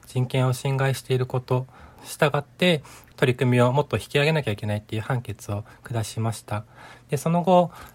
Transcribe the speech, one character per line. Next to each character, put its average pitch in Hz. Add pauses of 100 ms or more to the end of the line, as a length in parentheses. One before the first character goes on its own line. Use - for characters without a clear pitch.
人 127
権 127
を 127
侵 135
害 135
し -
て -
い 127
る 127
こ 127
と、 127 (360)
従 -
っ 143
て 175 (340)
取 127
り 123
組 127
み 123
を 123
も 135
っ 143
と -
引 107
き 143
上 143
げ 156
な 156
き -
ゃ -
い 101
け 104
な 104
い 104
っ -
て -
い 110
う -
判 120
決 -
を 104 (180)
下 113
し -
ま 113
し -
た。 104 (420)
で、 151
そ 165
の 175
後、 180 (240)